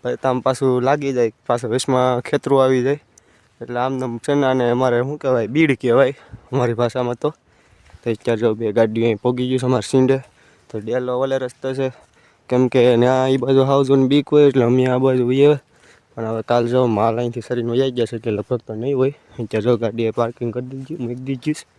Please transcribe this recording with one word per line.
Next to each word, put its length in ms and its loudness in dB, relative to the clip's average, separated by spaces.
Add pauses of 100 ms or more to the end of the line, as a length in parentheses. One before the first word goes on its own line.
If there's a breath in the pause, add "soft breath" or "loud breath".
પછી 180 -6
તો 100 -2
આમ 140 -2
પાછું 440 0
લાગી 320 -2
જાય, 120 0 (160)
પાછું 240 -2
વચમાં 560 0
ખેતરું 380 0
આવી 220 2
જાય, 120 -2 (640 soft breath)
એટલે 240 -8
આમ 80 -4 (100)
નામ 160 -6
છે 160 -2
ને 160 2
આને 140 0 (100)
અમારે 320 2
શું 160 -8
કહેવાય, 320 0
બીડ 260 2
કહેવાય 320 2 (380 loud breath)
અમારી 320 -2
ભાષામાં 400 -4
તો. 60 0 (720 soft breath)
તો 100 -18
અત્યારે 320 -2
જો 160 2
બે 180 -4
ગાડીઓ 300 2
અહીં 180 -2
પોગી 240 -2
ગયું 140 0
છે 80 0
અમારે 200 0
સીંડે. 260 4 (520 soft breath)
તો 140 -16
ડેલો 400 -4
ઓલે 160 -2
રસ્તો 380 -8
છે, 100 -2 (600 soft breath)
કેમ 140 2 (100)
કે 300 4
ન્યા 280 2
ઈ 120 0
બાજુ 260 4
હાઉસોની 420 2
બીક 240 2
હોય, 160 6
એટલે 160 2
અમે 240 4
આ 80 0
બાજુ 320 2
હોઈએ. 280 4 (540 soft breath)
પણ 160 -8
હવે 200 -6
કાલ 200 2
જો 120 2 (140)
માલ 240 0
અહીંથી 220 -6
સરીને 320 -4
વહી 240 0
ગયા 120 -2
છે, 80 -10
એટલે 200 -6
લગભગ 300 -4
તો 140 -12
નહીં 160 -2
હોય. 160 0 (200)
અત્યારે 320 -6
જો 160 2
ગાડીએ 380 -4
પાર્કિંગ 340 -4
કરી 160 -8
દીધી, 320 -12
મૂકી 260 -8
દીધી 300 -6
છે 80 -18 (140)